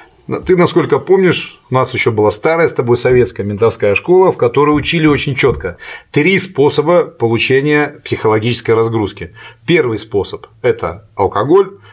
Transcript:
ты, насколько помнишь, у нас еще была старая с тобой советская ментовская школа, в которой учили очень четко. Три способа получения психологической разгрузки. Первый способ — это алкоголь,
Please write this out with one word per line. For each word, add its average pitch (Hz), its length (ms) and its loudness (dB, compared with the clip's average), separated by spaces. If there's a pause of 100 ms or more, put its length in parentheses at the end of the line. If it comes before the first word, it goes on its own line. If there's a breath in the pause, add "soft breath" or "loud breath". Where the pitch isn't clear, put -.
(460 loud breath)
ты, 180 100 2
насколько 156 420 0
помнишь, 180 600 0 (100)
у 127 40 -2
нас 127 200 0
еще - 160 0
была 107 200 2
старая 165 360 0
с 131 60 -4
тобой 120 240 0
советская 123 500 0
ментовская 104 480 0
школа, 180 380 2
в - 60 -12
которой 139 360 2
учили 156 320 -2
очень 143 280 0
четко. 110 420 -2 (340 loud breath)
Три 180 280 2
способа 151 680 2
получения 135 1000 0
психологической 113 680 -2
разгрузки. 110 600 -2 (320 loud breath)
Первый 135 320 0
способ — - 480 -6 (160)
это 98 420 -2 (100)
алкоголь, 131 600 0 (160 loud breath)